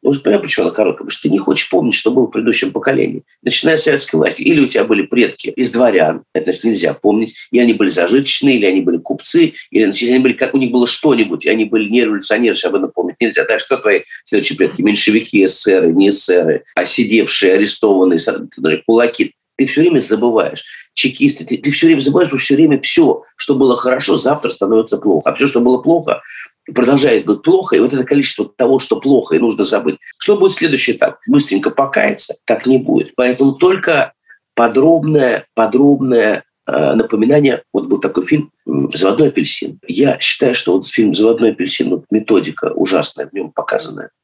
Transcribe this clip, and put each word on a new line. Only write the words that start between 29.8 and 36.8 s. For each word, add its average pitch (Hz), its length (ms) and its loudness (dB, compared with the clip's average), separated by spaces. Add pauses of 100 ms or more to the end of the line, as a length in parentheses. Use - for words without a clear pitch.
Что 202 200 0
будет 190 140 2
следующий 147 420 -2
этап? - 240 -2 (100)
Быстренько 285 440 2
покаяться? 214 640 -2 (100)
Так 117 220 -2
не 131 100 4
будет. 131 380 -2
Поэтому 127 380 2
только 175 600 0 (420)
подробное, 139 880 2 (100)
подробное, 123 880 2 (240)
э, 71 260 0